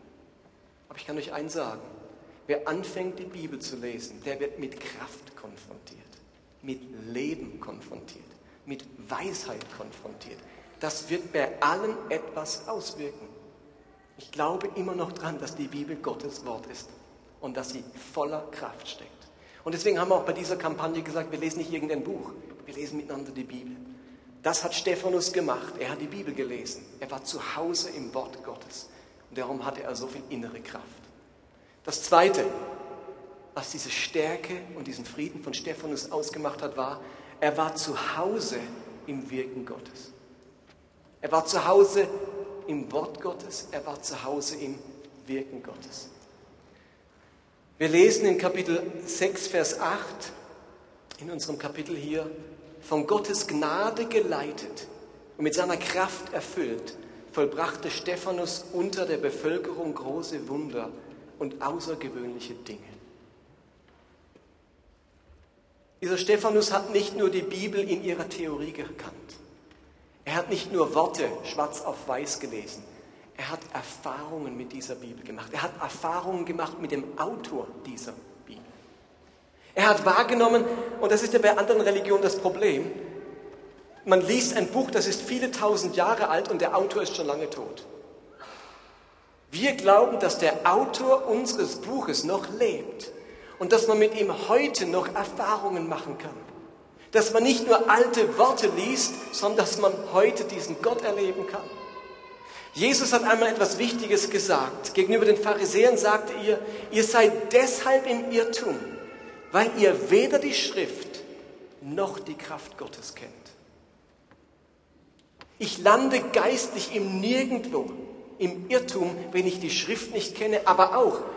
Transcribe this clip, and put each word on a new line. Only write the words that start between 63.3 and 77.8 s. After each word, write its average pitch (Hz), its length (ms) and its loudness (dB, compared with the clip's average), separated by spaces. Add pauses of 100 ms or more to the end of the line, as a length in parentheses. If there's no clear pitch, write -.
Dieser 180 160 0
Stephanus 208 540 4
hat 202 200 0
nicht 202 260 2
nur 196 120 4
die 180 120 2
Bibel 196 400 -2
in 196 220 0
ihrer 170 260 -2
Theorie 156 440 -6
gekannt. 135 420 -12 (1080)
Er 147 100 -2
hat 175 140 -2
nicht - 220 -2
nur 156 240 2
Worte 156 320 4 (160)
schwarz - 380 -4
auf - 260 -8
weiß 131 320 -4
gelesen. 113 440 -10 (520)
Er 135 140 -10
hat 160 100 -8 (140)
Erfahrungen 143 800 -8
mit 123 160 -10
dieser 131 240 -10
Bibel 117 280 -14
gemacht. 110 280 -12
Er - 120 -4
hat 175 80 -4 (100)
Erfahrungen 175 640 -4
gemacht 165 340 -6
mit 156 120 -6
dem 139 260 -4
Autor 156 500 -6 (180)